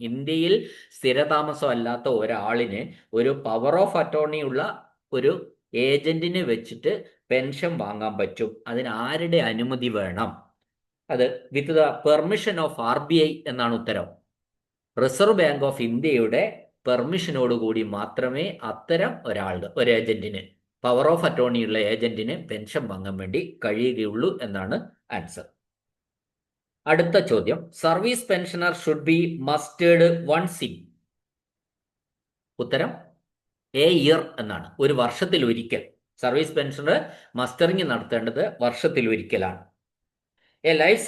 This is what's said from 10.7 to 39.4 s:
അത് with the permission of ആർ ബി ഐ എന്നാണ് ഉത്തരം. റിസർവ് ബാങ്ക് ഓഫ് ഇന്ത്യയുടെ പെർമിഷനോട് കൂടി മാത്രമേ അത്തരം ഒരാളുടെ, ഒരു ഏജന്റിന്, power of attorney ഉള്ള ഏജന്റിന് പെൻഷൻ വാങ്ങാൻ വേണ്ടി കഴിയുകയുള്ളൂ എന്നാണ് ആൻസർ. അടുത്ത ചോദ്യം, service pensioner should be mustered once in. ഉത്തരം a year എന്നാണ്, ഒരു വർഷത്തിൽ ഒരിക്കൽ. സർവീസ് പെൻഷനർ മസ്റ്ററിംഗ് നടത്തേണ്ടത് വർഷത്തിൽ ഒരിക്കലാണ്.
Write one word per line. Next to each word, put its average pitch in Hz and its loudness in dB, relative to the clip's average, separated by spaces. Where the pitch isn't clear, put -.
അത് 127 0
with 143 -2
the 156 6
permission 170 2
of 147 -2
ആർ 120 0
ബി 143 -2
ഐ 156 2
എന്നാണ് 123 -2
ഉത്തരം. 101 -4
റിസർവ് 196 4
ബാങ്ക് 147 2
ഓഫ് 131 0
ഇന്ത്യയുടെ 127 2
പെർമിഷനോട് 131 0
കൂടി 113 0
മാത്രമേ 123 -4
അത്തരം 170 -2
ഒരാളുടെ, 95 -4
ഒരു 123 4
ഏജന്റിന്, 107 0
power 139 4
of 165 2
attorney 120 0
ഉള്ള 110 0
ഏജന്റിന് 110 -2
പെൻഷൻ 110 -6
വാങ്ങാൻ 95 -8
വേണ്ടി 98 -6
കഴിയുകയുള്ളൂ 113 -2
എന്നാണ് 101 -6
ആൻസർ. 87 -10
അടുത്ത 170 4
ചോദ്യം, 113 2
service 190 0
pensioner 175 -2
should 151 -2
be 165 2
mustered 165 4
once 175 -2
in. 92 -10
ഉത്തരം 139 0
a 156 6
year 160 4
എന്നാണ്, 98 -8
ഒരു 139 4
വർഷത്തിൽ 139 0
ഒരിക്കൽ. 117 -2
സർവീസ് 143 0
പെൻഷനർ 143 0
മസ്റ്ററിംഗ് 170 0
നടത്തേണ്ടത് 117 -2
വർഷത്തിൽ 123 0
ഒരിക്കലാണ്. 95 -2